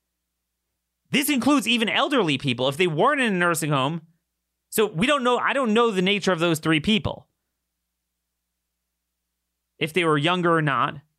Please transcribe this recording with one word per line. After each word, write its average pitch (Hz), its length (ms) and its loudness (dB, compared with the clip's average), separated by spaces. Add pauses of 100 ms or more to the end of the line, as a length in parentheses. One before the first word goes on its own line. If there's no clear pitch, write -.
(1120)
This 285 180 -2
includes 269 400 2
even 226 200 0
elderly 202 500 0
people 127 280 -2
if 135 100 -2
they 180 120 2
weren't 226 320 0
in 226 140 0
a 180 40 -2
nursing 170 320 0
home. 151 320 -2 (680)
So 220 160 0
we 175 200 -2
don't 285 160 0
know, 247 160 2
I 175 140 0
don't 247 200 0
know 233 200 2
the 185 100 -2
nature 190 300 0
of 165 80 -2
those 170 180 0
three 160 220 0
people. 196 480 -2 (2500)
If 156 140 -6
they 180 120 0
were 156 140 2
younger 170 380 2
or 160 60 0
not, 143 340 0 (220)